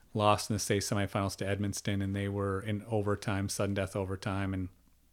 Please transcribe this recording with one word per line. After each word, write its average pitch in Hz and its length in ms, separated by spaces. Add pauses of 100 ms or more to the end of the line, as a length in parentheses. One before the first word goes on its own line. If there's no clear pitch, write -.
(120)
lost 104 380
in 107 40
the 98 60
state 101 220
semifinals 98 540
to 98 100
Edmonton, 101 560
and 98 140
they 101 120
were 98 340
in 104 280
overtime, 101 580
sudden 101 260
death 98 200
overtime, 95 580
and 92 160 (440)